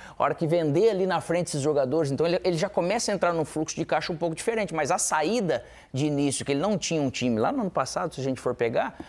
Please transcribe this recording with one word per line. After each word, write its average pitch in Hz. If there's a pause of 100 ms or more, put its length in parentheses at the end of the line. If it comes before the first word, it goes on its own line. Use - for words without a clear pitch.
(180)
A -
hora -
que 165
vender 165
ali 190
na 170
frente 170
esses 143
jogadores, 139
então 139
ele, 175
ele 175
já 185
começa 196
a -
entrar 175
num 160
fluxo -
de 160
caixa 160
um 165
pouco 165
diferente, 214
mas 151
a 175
saída 160 (300)
de 139
início, 143
que 139
ele 139
não 196
tinha 165
um 139
time 120
lá 123
no 277
ano 190
passado, 160
se 135
a -
gente 135
for 123
pegar, 120 (120)